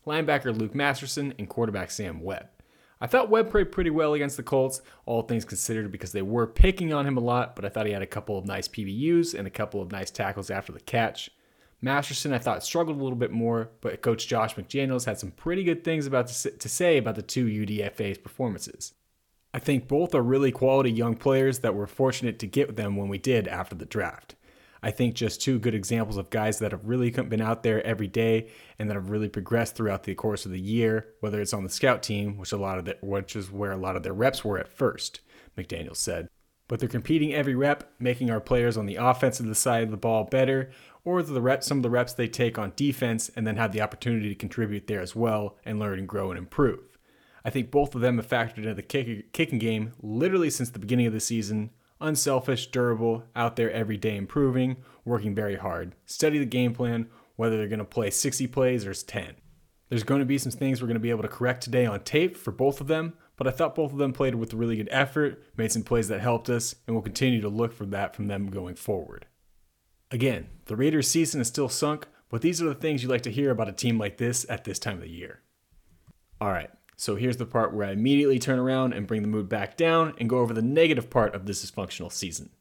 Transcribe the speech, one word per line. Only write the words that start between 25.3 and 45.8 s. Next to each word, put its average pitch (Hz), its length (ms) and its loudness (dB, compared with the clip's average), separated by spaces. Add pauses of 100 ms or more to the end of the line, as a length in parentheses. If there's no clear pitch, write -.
two 131 160 2
good 110 160 2
examples 107 440 0
of 95 120 -6
guys 107 300 0
that 104 100 0
have 101 160 -6
really 123 240 2
come, 120 180 -2
been 110 120 0
out 113 240 0
there 110 200 2
every 104 220 -2
day 113 400 2 (320)
and 107 100 -4
that 104 60 -2
have 98 160 -4
really 107 180 0
progressed 110 460 -2
throughout 101 300 -2
the 98 100 -4
course 104 320 -4
of 92 60 -8
the 92 80 -6
year, 110 480 2 (100)
whether 104 220 -2
it's 101 120 -2
on 101 120 -2
the 92 40 -6
scout 123 320 2
team, 101 380 -4
which 92 140 -8
a 110 40 0
lot 95 220 -2
of 87 60 -6
the, 95 160 -6
which 98 340 -4
is 98 160 -8
where 98 220 -4
a 95 40 -4
lot 92 200 -2
of 87 80 -6
their 95 80 -4
reps 117 320 0
were 104 120 0
at - 120 -6
first, - 500 -2 (380)
McDaniel 82 400 -8
said. 85 320 -4 (400)
But 117 100 -2
they're 127 100 0
competing 151 460 2
every 139 220 0
rep, 143 420 2
making 123 320 0
our 110 100 0
players 120 360 2
on 107 100 -2
the 98 80 -6
offensive 123 600 2
side 117 260 4
of 110 80 0
the 107 60 -4
ball 110 260 2
better, 131 480 2 (340)
or 175 200 2
the 139 180 -2
rep, 135 220 4
some 143 140 2
of 127 40 2
the 120 80 0
reps 120 220 2
they 120 160 0
take 117 280 0
on 104 200 -4
defense 123 580 0
and 113 100 -4
then 107 120 0
have 110 160 0
the 107 80 -2
opportunity 107 480 -2
to 98 80 -6
contribute 104 500 -4
there 104 140 -2
as 90 160 -8
well 107 480 0
and 110 160 -4